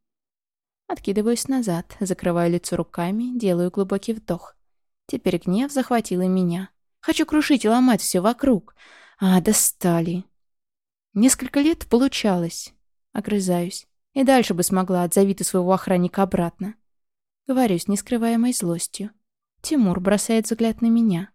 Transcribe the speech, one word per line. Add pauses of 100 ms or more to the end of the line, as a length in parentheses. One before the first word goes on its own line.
(920)
Откидываюсь
назад,
закрываю
лицо
руками,
делаю
глубокий
вдох. (500)
Теперь
гнев
захватил
и
меня. (300)
Хочу
крушить
и
ломать
все
вокруг. (420)
А,
достали. (880)
Несколько
лет
получалось. (400)
Огрызаюсь. (240)
И
дальше
бы
смогла,
отзови
ты
своего
охранника
обратно. (720)
Говорю
с
нескрываемой
злостью. (500)
Тимур
бросает
взгляд
на
меня.